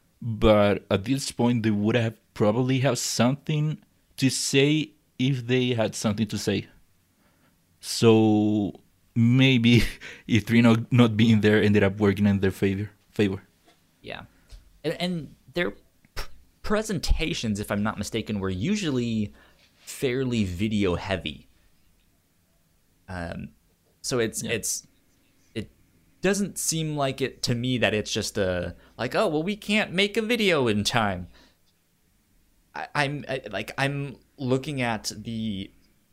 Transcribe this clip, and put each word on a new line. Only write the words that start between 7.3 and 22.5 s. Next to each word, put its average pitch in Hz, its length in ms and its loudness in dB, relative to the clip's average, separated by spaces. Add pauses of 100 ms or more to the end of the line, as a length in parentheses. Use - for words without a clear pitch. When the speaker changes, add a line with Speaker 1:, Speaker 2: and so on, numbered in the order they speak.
Speaker 1:
So 107 1000 4 (360)
maybe 120 680 6 (220)
<laughs> - 220 -18
E 117 120 2
three 117 220 2
not, 113 300 2
not 120 260 4
being 110 240 6
there 107 200 4
ended 104 220 4
up 98 160 0
working 101 260 2
in 98 140 2
their 95 120 2
favor, 98 400 -2 (180)
favor. 95 340 -2 (580)
Speaker 2:
Yeah. - 200 -14 (640)
And, 156 180 -4
and 170 340 -6 (180)
their 180 180 -2
p-, - 520 -14 (380)
presentations, 160 1000 -2
if 104 120 -8
I'm 101 120 -2
not 104 140 -4
mistaken, 107 420 -6
were 95 100 -2
usually 120 840 -2 (420)
fairly 123 680 -2
video 95 500 0
heavy. 82 520 -8 (1600)